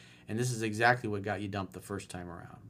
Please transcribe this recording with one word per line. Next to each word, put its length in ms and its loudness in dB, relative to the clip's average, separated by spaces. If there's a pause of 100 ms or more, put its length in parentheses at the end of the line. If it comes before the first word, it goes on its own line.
(280)
and 100 -2
this 140 2
is 100 -2
exactly 480 6
what 120 -2
got 200 -2
you 60 -2
dumped 260 -4
the 60 -10
first 300 -6
time 200 -8
around. 280 -12 (120)